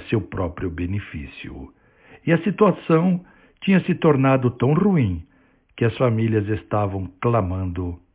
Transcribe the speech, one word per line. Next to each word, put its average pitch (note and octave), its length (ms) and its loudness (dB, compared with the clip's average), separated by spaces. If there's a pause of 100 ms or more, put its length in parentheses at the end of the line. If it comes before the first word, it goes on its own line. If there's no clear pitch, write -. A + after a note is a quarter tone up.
seu A#2 140 0
próprio F2+ 500 -6
benefício. D#2+ 1000 -10 (520)
E D#3 60 0
a E3 120 2
situação F3+ 800 2 (340)
tinha F#3+ 220 2
se F3+ 120 0
tornado C3+ 580 4
tão C3 220 0
ruim D#3 520 2 (500)
que - 80 -2
as A2+ 140 0
famílias A2 500 2
estavam G2 720 -4
clamando F#2 800 -2 (160)